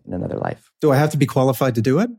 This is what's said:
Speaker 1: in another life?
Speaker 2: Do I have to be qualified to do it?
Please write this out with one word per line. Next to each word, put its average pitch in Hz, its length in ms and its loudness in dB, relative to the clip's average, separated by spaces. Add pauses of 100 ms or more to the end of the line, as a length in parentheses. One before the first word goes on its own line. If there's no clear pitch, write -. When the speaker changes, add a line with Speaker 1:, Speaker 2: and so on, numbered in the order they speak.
Speaker 1:
in - 60 -10
another - 240 -6
life? - 420 -8
Speaker 2:
Do 151 140 2
I - 20 4
have 151 140 2
to 151 80 -2
be 120 80 2
qualified 131 500 0
to 117 60 0
do 131 180 2
it? 247 200 0